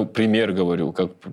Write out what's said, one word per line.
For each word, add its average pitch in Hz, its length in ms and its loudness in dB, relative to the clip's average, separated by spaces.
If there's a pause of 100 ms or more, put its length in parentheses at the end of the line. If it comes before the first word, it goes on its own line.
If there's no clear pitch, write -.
пример 110 480 2
говорю, 85 400 0
как... 92 160 -2 (240)